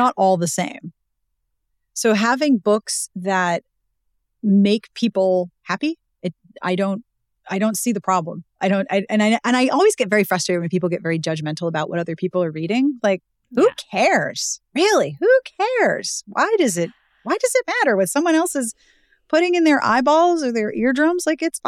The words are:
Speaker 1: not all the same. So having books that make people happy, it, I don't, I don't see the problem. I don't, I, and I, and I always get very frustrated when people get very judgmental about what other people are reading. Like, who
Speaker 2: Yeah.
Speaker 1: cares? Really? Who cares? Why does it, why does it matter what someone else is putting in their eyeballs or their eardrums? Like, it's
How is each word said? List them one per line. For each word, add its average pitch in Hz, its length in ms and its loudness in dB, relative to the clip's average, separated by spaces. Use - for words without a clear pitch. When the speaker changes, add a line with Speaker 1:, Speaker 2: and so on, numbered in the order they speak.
Speaker 1:
not 254 140 2
all 190 200 4
the 170 100 -2
same. - 460 -8
So 220 200 2
having 247 440 2
books - 580 -2
that 180 480 -2
make 202 520 2
people 185 560 0
happy, 285 340 -4
it, 185 120 -6
I 185 140 -2
don't, 196 280 -4
I 190 100 -4
don't 214 180 -2
see - 140 -4
the 196 100 -2
problem. 170 420 -2
I 196 60 0
don't, 196 220 0
I, 196 200 -2
and 214 120 2
I, 220 220 2
and 240 120 0
I 254 120 2
always 381 280 2
get 208 140 -2
very 208 140 4
frustrated 180 380 -2
when 170 80 -4
people 180 200 -2
get 170 140 -4
very 165 160 -2
judgmental 160 480 -6
about 156 220 -4
what 170 100 -4
other 170 160 -6
people 180 280 -2
are 160 80 -2
reading. 233 520 -2
Like, 196 180 0
who 285 100 4
Speaker 2:
Yeah. 508 80 4
Speaker 1:
cares? 208 680 -2
Really? 269 460 2
Who 359 100 2
cares? 403 680 -2
Why 320 300 -2
does 233 200 2
it, 170 120 -2
why 311 140 -2
does - 180 0
it 508 120 -8
matter 381 280 0
what 190 140 0
someone 320 260 0
else 330 200 0
is 240 180 -4
putting 349 280 2
in 339 80 2
their 302 200 4
eyeballs 302 600 2
or 247 80 -2
their 220 220 -2
eardrums? 285 520 0
Like, 311 160 -2
it's 320 260 -4